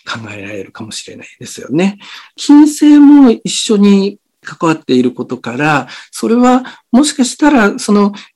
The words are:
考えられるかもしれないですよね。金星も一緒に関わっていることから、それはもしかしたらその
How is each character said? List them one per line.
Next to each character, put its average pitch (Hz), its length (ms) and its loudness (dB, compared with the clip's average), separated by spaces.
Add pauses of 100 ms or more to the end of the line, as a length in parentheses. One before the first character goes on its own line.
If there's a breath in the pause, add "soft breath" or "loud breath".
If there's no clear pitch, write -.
考 110 240 -14
え 101 120 -18
ら 98 80 -16
れ 101 120 -12
る - 120 -20
か - 100 -16
も 104 80 -16
し - 180 -16
れ 107 60 -20
な - 80 -20
い - 40 -20 (120)
で - 60 -18
す - 160 -18
よ - 80 -16
ね。 190 280 -4 (380 loud breath)
金 294 320 4
星 294 320 2
も 285 320 6
一 226 180 -6
緒 - 280 -4
に 202 420 0 (220)
関 - 280 -6
わ 160 60 0
っ - 20 -6
て 143 160 -6
い 127 100 2
る 123 100 -2
こ 123 120 -12
と 127 120 -10
か 120 160 -14
ら、 143 340 -2 (240 loud breath)
そ - 160 -6
れ 226 80 0
は 247 280 2 (280 loud breath)
も 240 120 4
し 294 100 -4
か 269 100 -2
し - 140 -6
た 302 140 0
ら 226 260 0
そ - 140 -6
の 202 220 0 (220 loud breath)